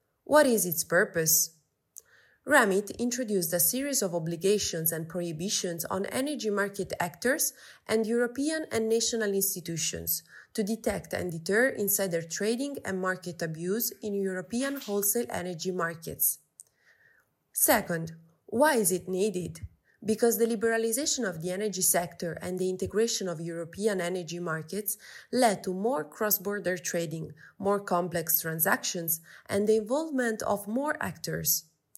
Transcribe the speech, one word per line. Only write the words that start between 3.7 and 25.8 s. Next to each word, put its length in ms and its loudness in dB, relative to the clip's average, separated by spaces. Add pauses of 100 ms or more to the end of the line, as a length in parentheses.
of 140 0
obligations 760 0
and 160 -4
prohibitions 760 -4
on 220 -2
energy 420 -2
market 500 -2
actors 540 0 (340)
and 200 2
European 640 0
and 180 0
national 420 2
institutions 920 -2 (320)
to 80 0
detect 500 -2
and 180 -2
deter 380 2
insider 540 0
trading 600 -2
and 160 -4
market 440 -4
abuse 580 -4
in 140 -4
European 680 -2
wholesale 480 0
energy 400 -4
markets. 680 -2 (1120)
Second, 600 2 (340)
why 260 4
is 180 4
it 160 -2
needed? 520 -2 (440)
Because 360 2
the 140 4
liberalization 760 0
of 140 -6
the 80 -4
energy 320 -2
sector 480 0 (100)
and 160 -6
the 140 0
integration 580 0
of 100 -6
European 600 -2
energy 380 -4
markets 580 -4 (340)
led 320 4
to 120 -2
more 280 0